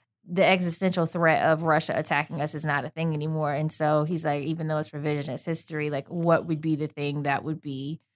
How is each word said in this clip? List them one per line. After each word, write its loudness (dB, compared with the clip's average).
the 4
existential 2
threat 4
of 4
Russia 2
attacking -2
us -4
is -2
not 0
a -8
thing -2
anymore." -2
And -2
so 2
he's -2
like, 0
"Even -4
though 0
it's -4
revisionist -4
history, -4
like, -4
what 2
would -2
be 0
the -4
thing -4
that 0
would -6
be -8